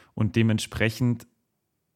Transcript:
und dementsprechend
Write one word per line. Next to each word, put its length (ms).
und 220
dementsprechend 920